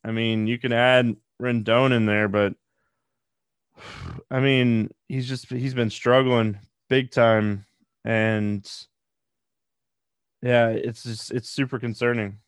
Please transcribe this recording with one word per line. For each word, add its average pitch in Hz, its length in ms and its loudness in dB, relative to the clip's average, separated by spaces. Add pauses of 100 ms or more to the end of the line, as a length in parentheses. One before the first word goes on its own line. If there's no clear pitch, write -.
I 113 80 -6
mean, 113 340 -2
you 120 120 -2
can 120 140 -4
add 123 440 4 (240)
Rendon 123 520 2
in 113 120 2
there, 107 240 2
but, 101 300 0
<sighs> - 1700 -20
I 131 100 -2
mean, 123 500 2 (180)
he's 127 200 -6
just, 131 220 -10
he's 127 240 -6
been 117 160 0
struggling 120 680 2 (300)
big 131 220 0
time. 107 560 2 (380)
And, 110 680 -2 (1700)
yeah, 120 280 2
it's 113 340 -6
just, 113 300 -12
it's 120 180 -8
super 131 280 -4
concerning. 113 680 -4